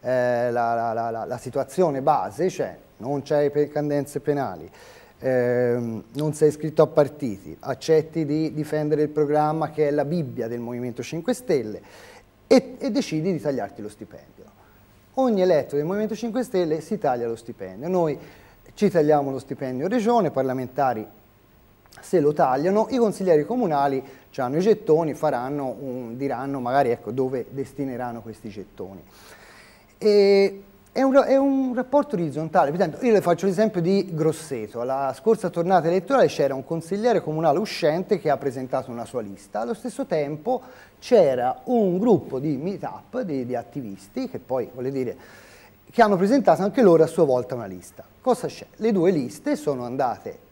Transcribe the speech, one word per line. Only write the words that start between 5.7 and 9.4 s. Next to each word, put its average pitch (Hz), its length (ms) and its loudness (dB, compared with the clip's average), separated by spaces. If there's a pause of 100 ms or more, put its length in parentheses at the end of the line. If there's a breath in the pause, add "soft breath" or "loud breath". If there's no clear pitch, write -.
non 151 200 -2
sei 151 180 4
iscritto 151 320 0
a 151 40 8
partiti, 131 720 -2
accetti 156 640 0
di 151 280 -2
difendere 151 500 -2
il 151 60 0
programma 151 640 0